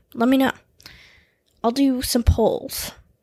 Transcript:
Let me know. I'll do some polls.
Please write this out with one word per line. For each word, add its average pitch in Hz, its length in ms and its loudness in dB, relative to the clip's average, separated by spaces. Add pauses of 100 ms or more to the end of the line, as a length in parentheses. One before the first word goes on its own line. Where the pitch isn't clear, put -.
(140)
Let 233 140 0
me 262 100 4
know. 262 140 0 (1120)
I'll 233 100 0
do 262 280 0
some 240 220 -2
polls. - 720 0 (300)